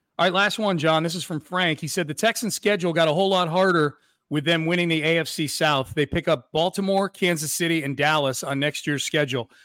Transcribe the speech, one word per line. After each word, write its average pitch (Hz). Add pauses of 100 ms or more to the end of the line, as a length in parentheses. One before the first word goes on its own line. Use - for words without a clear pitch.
(180)
All 170
right, 185
last 196
one, 202
John. 160
This 170
is 165
from 151
Frank. 180
He 156
said, -
"The 151
Texans' 220
schedule 185
got 165
a 147
whole 190
lot 180
harder 170 (340)
with 147
them 160
winning 175
the 160
A 160
F 160
C 156
South. 143
They 147
pick 170
up 151
Baltimore, 190
Kansas 165
City, 165
and 139
Dallas 143
on 139
next 151
year's 143
schedule." 135 (140)